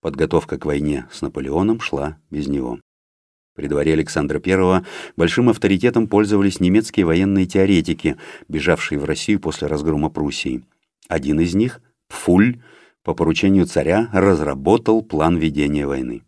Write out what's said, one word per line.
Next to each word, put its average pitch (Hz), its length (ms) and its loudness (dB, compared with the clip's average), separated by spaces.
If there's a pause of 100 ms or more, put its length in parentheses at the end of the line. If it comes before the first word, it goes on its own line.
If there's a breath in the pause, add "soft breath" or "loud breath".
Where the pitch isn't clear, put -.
Подготовка 78 580 -2
к - 60 -14
войне 73 460 -2
с - 120 -12
Наполеоном 76 580 -2
шла 76 380 -6 (120)
без 76 160 -6
него. 64 320 -6 (760)
При 71 100 -10
дворе 73 280 0
Александра 76 440 -2
Первого 92 480 2 (300 loud breath)
большим 104 320 2
авторитетом 113 580 2
пользовались 101 540 2
немецкие 95 440 2
военные 92 420 2
теоретики, 87 720 0 (300 loud breath)
бежавшие 78 540 -2
в 71 40 -6
Россию 78 360 -2
после - 260 -6
разгрома 76 420 -2
Пруссии. 69 540 -4 (460)
Один 76 320 -2
из 85 160 0
них, 120 240 -2 (260)
Пфуль, 110 540 2 (420 soft breath)
по 82 100 -4
поручению 87 540 2
царя 90 460 0
разработал 92 920 2
план 82 340 0
ведения 73 480 0
войны. 64 440 -6